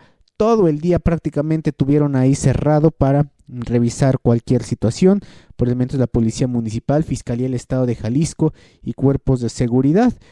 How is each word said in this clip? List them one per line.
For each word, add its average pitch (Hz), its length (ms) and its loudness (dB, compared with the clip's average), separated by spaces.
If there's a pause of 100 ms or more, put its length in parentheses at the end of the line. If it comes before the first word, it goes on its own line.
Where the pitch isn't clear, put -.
(380)
Todo 214 300 2
el 151 120 0
día 170 180 0
prácticamente 156 720 -2
tuvieron 143 440 0
ahí 131 180 2
cerrado 147 560 2
para 143 420 0 (160)
revisar 123 720 0
cualquier 117 440 0
situación 185 580 0 (340)
por 123 120 -2
elementos 127 300 -2
de 127 60 0
la 120 40 0
Policía 117 400 0
Municipal, 120 560 -2
Fiscalía 123 420 -6
del 131 100 -4
Estado 127 300 -4
de 120 100 -2
Jalisco 143 580 -2 (280)
y 123 120 -8
cuerpos 135 480 0
de 117 80 -4
seguridad. 139 640 2 (180)